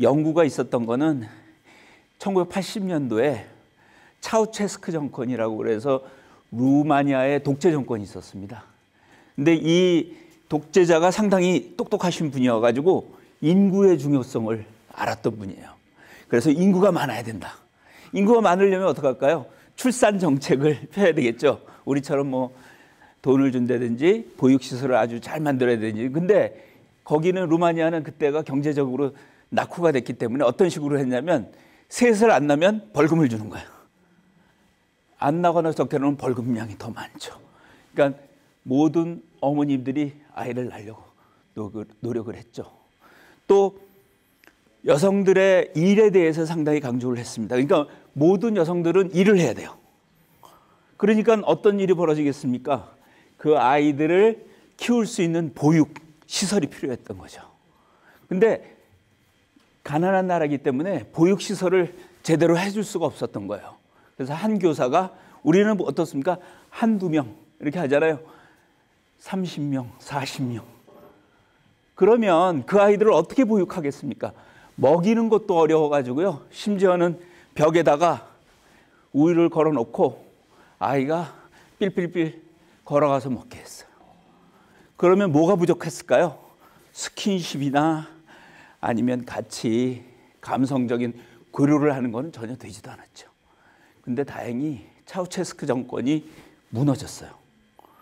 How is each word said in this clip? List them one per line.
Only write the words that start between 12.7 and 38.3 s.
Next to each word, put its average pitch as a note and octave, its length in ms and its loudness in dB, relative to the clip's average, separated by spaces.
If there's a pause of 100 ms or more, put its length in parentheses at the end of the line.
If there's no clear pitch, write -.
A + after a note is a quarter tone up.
인구의 F#3+ 580 4
중요성을 A#2+ 640 -4 (280)
알았던 A2 460 -6
분이에요. G2 300 -14 (580)
그래서 A#2+ 240 0
인구가 F3+ 400 4
많아야 C#3 320 -4
된다. G#2+ 300 -12 (600)
인구가 G3+ 280 4
많으려면 F#3+ 480 2
어떡할까요? C#3 580 0 (300)
출산 A3+ 420 0
정책을 C#3+ 720 0
<laughs> - 40 -20
펴야 G3 220 2
되겠죠. B2 460 0 (240)
우리처럼 C#3 460 -2
뭐, B2+ 220 -4 (680)
돈을 C3+ 300 4
준다든지 B2 840 0
보육시설을 C3 580 2
아주 A#2 240 0
잘 - 200 -10
만들어야 B2+ 380 0
되든지. A2 320 -4
근데 E3 540 0 (400)
거기는, F3+ 440 0
루마니아는 E3 540 0
그때가 D3 400 -4
경제적으로 C#3 720 -4 (380)
낙후가 D#3+ 420 -2
됐기 B2+ 220 -4
때문에 B2+ 300 -2
어떤 F3 260 2
식으로 D3 280 -4
했냐면, C3 540 -2 (360)
셋을 A3+ 420 4
안 C#3+ 160 4
낳으면 F3 460 0
벌금을 D#3 360 2
주는 A2 200 -6
거예요. - 180 -14 (1500)
안 D3 240 -2
낳거나 E3 300 0
적게 C#3+ 260 -2
놓으면 C#3 180 0
벌금량이 A#2 600 -6
더 A#2 120 -12
많죠. - 480 -16 (560)
그러니까 C#3 240 0 (440)